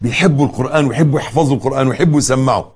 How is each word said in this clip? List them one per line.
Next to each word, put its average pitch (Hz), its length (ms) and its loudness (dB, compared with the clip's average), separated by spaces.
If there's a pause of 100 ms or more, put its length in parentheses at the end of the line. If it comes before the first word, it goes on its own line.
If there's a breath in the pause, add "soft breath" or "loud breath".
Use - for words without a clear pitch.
بيحبوا 139 460 0
القرآن 139 400 -2
ويحبوا 143 340 0
يحفظوا 139 360 0
القرآن 135 320 -2
ويحبوا 147 300 0
يسمعوا. 131 460 0 (120)